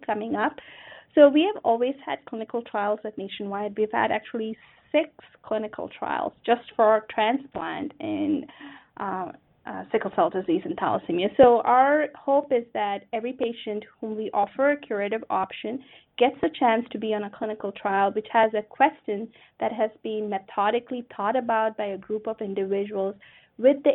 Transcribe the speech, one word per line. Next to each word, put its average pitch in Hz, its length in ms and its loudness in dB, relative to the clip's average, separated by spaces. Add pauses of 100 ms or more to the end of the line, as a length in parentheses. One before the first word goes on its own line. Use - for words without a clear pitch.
coming 214 300 -4
up. 226 180 0 (640)
So 294 140 12
we 302 240 4
have 427 100 -12
always 240 320 2 (100)
had - 200 -8
clinical 226 380 -8
trials 214 420 -4
at 214 120 -10
Nationwide. 202 600 -8
We've 214 140 0
had 226 200 0
actually 220 460 -6 (340)
six 311 180 2 (320)
clinical 214 560 -6
trials - 360 -4 (120)
just 240 180 2 (120)
for 214 340 4
transplant 214 920 -4
in, - 440 -2 (520)
uh, 190 340 -6 (340)
uh, 185 260 -10
sickle 202 240 0
cell 170 140 4
disease 185 340 0
and - 140 -6
thalassemia. 185 600 -2
So 240 240 8
our 277 540 4
hope 285 360 0
is 233 220 0
that 202 260 -2 (140)
every 233 200 -6
patient 226 500 -6 (160)
whom 220 160 -8
we 214 180 -6
offer 233 380 0
a 285 60 0
curative 220 520 -4
option 214 540 -4 (340)
gets 262 260 2
a 339 60 0 (100)
chance 233 320 4
to 220 80 -8
be 220 140 -4
on 208 100 -4
a 202 60 -8
clinical 214 420 -8
trial, 196 400 0
which 214 200 -6
has 226 220 4
a 214 80 -2
question 220 680 0 (320)
that 220 140 -2
has 220 160 -2 (140)
been 214 260 -4
methodically 214 760 -2 (120)
thought 208 200 -2
about 220 420 0
by 214 100 -4
a 196 100 -6
group 214 300 -6
of 220 140 -6
individuals 196 760 -4 (420)
with 269 260 6
the 294 120 6